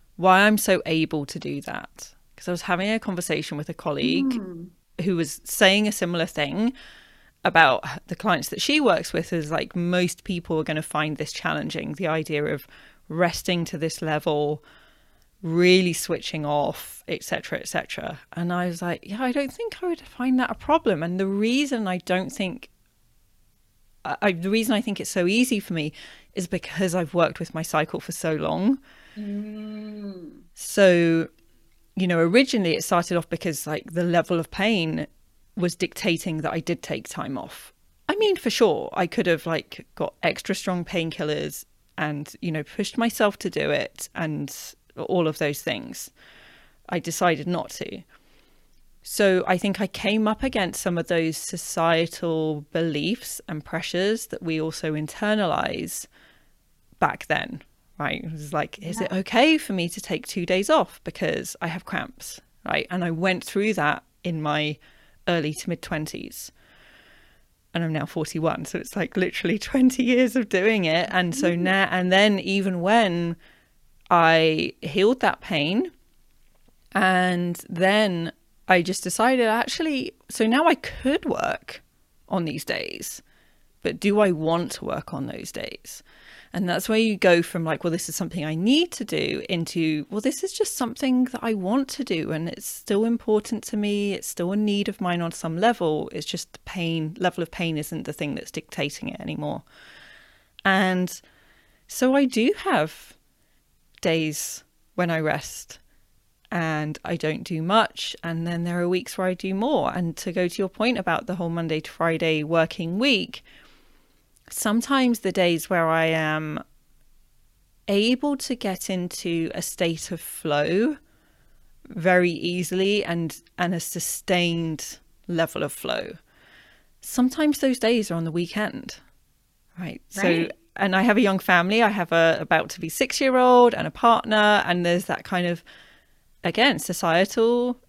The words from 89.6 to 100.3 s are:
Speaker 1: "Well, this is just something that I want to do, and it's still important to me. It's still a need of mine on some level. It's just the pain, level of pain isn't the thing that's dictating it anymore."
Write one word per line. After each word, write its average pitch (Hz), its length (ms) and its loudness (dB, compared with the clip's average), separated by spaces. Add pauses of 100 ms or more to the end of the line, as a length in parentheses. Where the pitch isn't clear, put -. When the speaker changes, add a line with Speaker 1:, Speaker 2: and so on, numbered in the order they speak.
Speaker 1:
"Well, 208 120 -6
this 269 220 -2
is 381 80 -4
just - 240 -4
something 254 500 2
that - 180 -8
I 226 100 0
want 214 360 0
to - 140 -8
do, 165 280 -2
and 165 180 -4
it's - 160 -12
still 214 400 0
important 226 600 0
to 214 120 -4
me. 208 360 0
It's - 140 -8
still 175 240 -4
a 202 40 -2
need 208 340 2
of 196 100 -8
mine 175 220 0
on 165 100 -4
some 160 260 -6
level. 175 540 2
It's - 140 -10
just - 280 -8
the - 120 -20
pain, 165 540 -4
level 180 240 0
of - 80 -8
pain 165 260 -4
isn't 151 260 -6
the 147 100 -8
thing 147 200 -4
that's - 180 -8
dictating - 580 -8
it - 120 -12
anymore." - 400 -6 (1040)